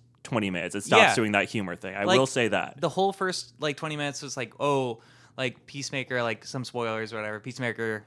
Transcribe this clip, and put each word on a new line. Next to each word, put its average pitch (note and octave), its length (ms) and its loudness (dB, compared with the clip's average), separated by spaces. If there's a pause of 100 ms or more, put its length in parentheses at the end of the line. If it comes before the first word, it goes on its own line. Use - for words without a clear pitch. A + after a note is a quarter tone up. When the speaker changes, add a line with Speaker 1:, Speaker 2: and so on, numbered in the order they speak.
(240)
Speaker 1:
twenty G#2 260 0
minutes. F2+ 260 -4
It G2+ 80 -4
stops A2+ 180 8
Speaker 2:
Yeah. C3+ 140 8
Speaker 1:
doing A2 160 2
that G2+ 180 4
humor F#2 280 -4
thing. F#2+ 180 -10
I G2+ 80 -2
Speaker 2:
Like, F3+ 160 4
Speaker 1:
will C3+ 80 6
say A#2+ 220 2
that. - 320 -2
Speaker 2:
the E3 80 0
whole F#3+ 240 0
first, - 460 -6
like, D3 180 -4
twenty D#3 180 -6
minutes C#3+ 260 -4
was C#3+ 160 -10
like, A#2+ 220 -8
oh, C3 420 2 (340)
like, B2+ 300 -4
Peacemaker, C3 560 -4
like, A2+ 240 -2
some B2+ 180 -6
spoilers A2 480 -4
or A#2 60 -10
whatever. G#2+ 220 -6
Peacemaker, A2+ 680 -4